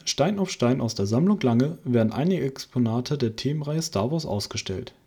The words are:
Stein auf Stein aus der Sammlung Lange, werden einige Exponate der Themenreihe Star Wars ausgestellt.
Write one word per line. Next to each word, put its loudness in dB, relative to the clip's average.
Stein 0
auf 0
Stein 2
aus -2
der -2
Sammlung 2
Lange, 2
werden 2
einige 0
Exponate -2
der 0
Themenreihe -2
Star -2
Wars -2
ausgestellt. -6